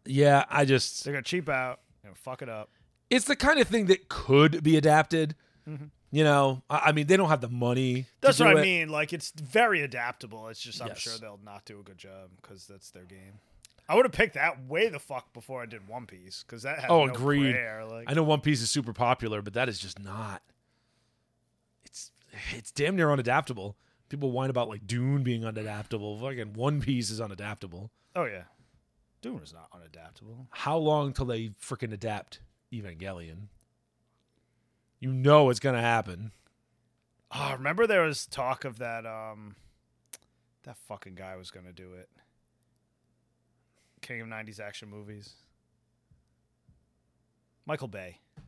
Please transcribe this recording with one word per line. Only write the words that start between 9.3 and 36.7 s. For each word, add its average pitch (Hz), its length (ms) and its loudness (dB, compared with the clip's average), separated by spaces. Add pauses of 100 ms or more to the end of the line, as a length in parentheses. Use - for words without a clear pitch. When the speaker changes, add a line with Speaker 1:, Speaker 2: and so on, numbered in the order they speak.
Speaker 2:
very 180 500 2
adaptable. 120 640 -8
It's 113 120 -14
just, 117 200 -12
I'm 120 80 -8
Speaker 1:
Yes. 104 120 -12
Speaker 2:
sure 113 180 -8
they'll 104 260 -18
not 101 200 -18
do 104 160 -20
a - 20 -20
good 95 160 -20
job 95 320 -20 (100)
'cause 95 280 -20
that's 98 220 -20
their 90 140 -20
game. 95 360 -20 (480)
I 160 60 0
would've 240 180 6
picked - 220 0
that 139 300 -2
way 165 240 0
the 156 100 -8
fuck - 340 -12
before 123 300 -12
I 120 40 -12
did 107 200 -18
One 113 200 -14
Piece 92 380 -18
'cause 117 180 -16
that 143 180 -8
had 131 100 -6
Speaker 1:
Oh, 165 160 8
Speaker 2:
no 127 60 -2
Speaker 1:
agreed. 139 400 2
Speaker 2:
prayer, 113 320 -4
like 117 260 -12
Speaker 1:
I 143 40 -2
know 160 100 2
One 151 160 2
Piece 147 220 2
is 117 80 -2
super 117 220 -4
popular, 113 500 0
but 101 120 -10
that 123 140 0
is 101 100 -8
just 92 220 -14
not. 101 420 -12 (1400)
It's, - 260 -18 (420)
it's 117 200 -12
damn 156 240 0
near 165 120 4
unadaptable. 123 640 0 (340)
People 139 240 -4
whine 131 180 0
about, 123 180 0
like, 104 180 -12
Dune 127 380 0
being 120 180 -2
unadaptable. 107 800 -8
Fucking 120 340 -10
One 139 260 0
Piece 127 300 -2
is 110 100 -8
unadaptable. 101 720 -12 (240)
Speaker 2:
Oh, 175 100 -4
yeah. 98 200 -10 (760)
Dune 226 200 -12
was 73 120 -20
not 82 200 -20
unadaptable. 85 800 -20
Speaker 1:
How 147 260 -4
long 151 360 2
till 131 120 -4
they 113 240 -4 (120)
frickin' 120 320 -8
adapt 104 480 -8 (320)
Evangelion? 92 760 -12 (1500)
You 131 120 -4
know 139 380 8
it's 117 100 -2
gonna 127 200 0
happen. 110 500 0 (1000)